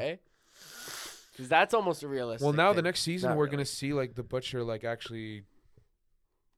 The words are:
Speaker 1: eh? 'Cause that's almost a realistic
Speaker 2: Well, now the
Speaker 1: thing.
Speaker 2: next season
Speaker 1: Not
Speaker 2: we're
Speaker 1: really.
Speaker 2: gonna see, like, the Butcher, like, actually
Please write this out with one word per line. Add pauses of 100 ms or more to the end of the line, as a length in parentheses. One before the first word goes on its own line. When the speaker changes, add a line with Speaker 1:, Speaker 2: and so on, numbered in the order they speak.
Speaker 1:
eh? (1200)
'Cause
that's
almost
a
realistic
Speaker 2:
Well,
now
the
Speaker 1:
thing.
Speaker 2:
next
season
Speaker 1:
Not
Speaker 2:
we're
Speaker 1:
really.
Speaker 2:
gonna
see,
like,
the
Butcher,
like,
actually (1120)